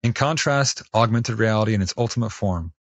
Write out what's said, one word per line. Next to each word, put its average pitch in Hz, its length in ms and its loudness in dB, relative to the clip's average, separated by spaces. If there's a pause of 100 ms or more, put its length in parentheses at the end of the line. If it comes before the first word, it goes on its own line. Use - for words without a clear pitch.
In 117 100 2
contrast, 139 680 0 (120)
augmented 113 440 2
reality 107 340 2
in 104 80 0
its 92 160 -2
ultimate 117 340 -2
form 85 440 -4 (140)